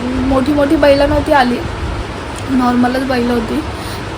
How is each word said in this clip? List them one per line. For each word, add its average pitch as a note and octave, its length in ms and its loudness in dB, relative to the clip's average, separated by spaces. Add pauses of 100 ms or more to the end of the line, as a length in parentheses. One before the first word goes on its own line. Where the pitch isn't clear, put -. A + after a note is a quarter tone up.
मोठी C4 500 0
मोठी C#4+ 240 4
बैलं C#4+ 320 4
नव्हती D4+ 240 0
आली, B3 260 2 (920)
नॉर्मलच B3 520 2
बैलं B3 300 0
होती. A#3+ 320 -2 (540)